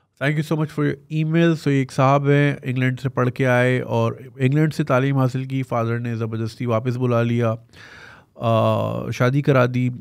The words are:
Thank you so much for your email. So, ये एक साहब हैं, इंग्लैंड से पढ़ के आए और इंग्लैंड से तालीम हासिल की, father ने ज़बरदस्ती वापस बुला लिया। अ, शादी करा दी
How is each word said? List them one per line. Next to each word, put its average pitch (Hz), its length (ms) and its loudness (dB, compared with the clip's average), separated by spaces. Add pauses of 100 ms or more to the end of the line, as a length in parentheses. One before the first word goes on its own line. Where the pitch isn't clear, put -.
(180)
Thank 147 200 -2
you 160 60 -2
so 156 120 -4
much 156 160 -2
for 147 140 -2
your 143 100 -2 (160)
email. 160 460 2
So, 147 120 -2
ये 139 120 2
एक 127 100 -6
साहब 139 380 2
हैं, 143 340 2
इंग्लैंड 127 360 -2
से 135 100 -4
पढ़ 123 200 0
के 131 160 -2
आए 123 360 2
और 117 360 -2 (220)
इंग्लैंड 147 340 2
से 156 100 -2 (100)
तालीम 139 260 2
हासिल 131 260 0
की, 131 180 -4
father 117 360 -2
ने 120 180 -6
ज़बरदस्ती 113 480 -6
वापस 120 300 -2
बुला 120 260 0
लिया। 117 360 0 (840)
अ, 113 720 0
शादी 131 300 0
करा 131 240 4
दी 123 360 -2